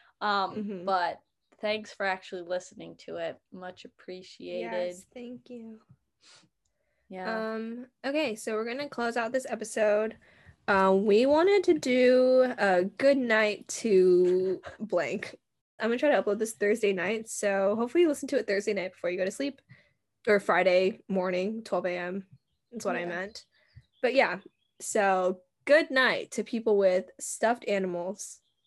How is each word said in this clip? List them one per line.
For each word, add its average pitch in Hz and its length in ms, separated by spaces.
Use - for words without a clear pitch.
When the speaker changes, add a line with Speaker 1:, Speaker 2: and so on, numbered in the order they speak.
Speaker 1:
Um, 196 340
Speaker 2:
Mm-hmm. 202 300
Speaker 1:
but 180 360
thanks 214 320
for 196 140
actually 190 360
listening 170 520
to 170 100
it. 165 200
Much 185 320
appreciated. 180 880
Speaker 2:
Yes, 180 400
thank 240 380
you. 226 300
Speaker 1:
Yeah. 220 460
Speaker 2:
Um, 233 320
okay, 277 300
so 220 180
we're 214 100
gonna 262 240
close 233 280
out 233 160
this 254 160
episode. 220 680
Uh, 190 280
we 214 300
wanted 359 380
to 349 140
do 254 800
a 185 260
good 269 340
night 220 500
to 185 920
blank. 175 580
I'm 220 100
gonna 240 100
try 294 120
to 262 120
upload 208 160
this 226 140
Thursday 208 400
night, 196 360
so 196 480
hopefully 247 260
you 339 60
listen 277 200
to 269 100
it 220 80
Thursday 208 260
night 185 200
before - 180
you 180 80
go 190 60
to 190 80
sleep, 277 280
or 208 120
Friday 185 680
morning, 190 560
twelve 180 220
A 180 120
M. 185 260
That's 233 140
what 190 120
I 175 40
Speaker 1:
Yeah. 175 60
Speaker 2:
meant. 180 380
But 247 140
yeah, 196 240
so 190 600
good 320 260
night 240 420
to 208 120
people 220 340
with 185 320
stuffed - 480
animals. 185 720